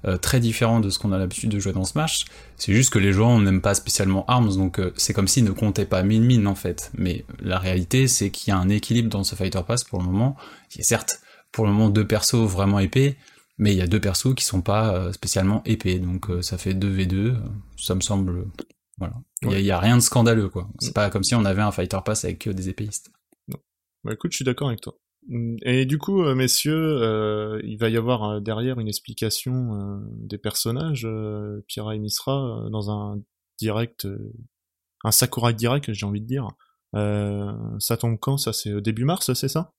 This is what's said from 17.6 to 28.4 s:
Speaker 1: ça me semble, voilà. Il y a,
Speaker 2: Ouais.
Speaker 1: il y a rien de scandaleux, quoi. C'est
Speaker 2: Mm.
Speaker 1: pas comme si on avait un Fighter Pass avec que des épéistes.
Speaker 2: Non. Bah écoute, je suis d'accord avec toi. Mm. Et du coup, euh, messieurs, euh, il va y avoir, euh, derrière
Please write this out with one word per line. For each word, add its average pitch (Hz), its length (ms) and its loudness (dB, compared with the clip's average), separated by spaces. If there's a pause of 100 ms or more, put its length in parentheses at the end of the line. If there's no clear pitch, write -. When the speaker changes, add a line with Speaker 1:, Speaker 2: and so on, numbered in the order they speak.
Speaker 1:
ça - 180 -2
me 92 60 0
semble, 92 440 -2 (520)
voilà. - 160 -6 (300)
Il 123 60 0
y - 20 4
a, - 40 4
Speaker 2:
Ouais. 98 60 4
Speaker 1:
il 98 40 4
y 98 60 4
a 90 80 4
rien 117 180 8
de 120 40 8
scandaleux, 113 480 4
quoi. 90 180 -6 (120)
C'est - 120 -6
Speaker 2:
Mm. - 20 -12
Speaker 1:
pas 104 180 4
comme 98 120 0
si - 120 2
on 110 100 4
avait 98 160 2
un 104 100 2
Fighter 95 340 -2
Pass 107 200 -2
avec 87 140 -4
que 113 120 -6
des 95 180 -4
épéistes. 104 420 -8 (360)
Speaker 2:
Non. - 100 -8 (460)
Bah 110 100 -6
écoute, 170 180 -6
je - 60 -6
suis 135 80 -4
d'accord 131 240 -2
avec 113 120 -6
toi. - 160 -16 (300)
Mm. 117 340 -6
Et 127 240 2
du 143 140 -2
coup, 196 240 2
euh, 143 100 2
messieurs, 131 400 2 (300)
euh, 107 600 -2
il 110 140 -8
va 113 120 0
y 113 80 2
avoir, 117 260 0
euh, 107 160 -2
derrière 113 400 -4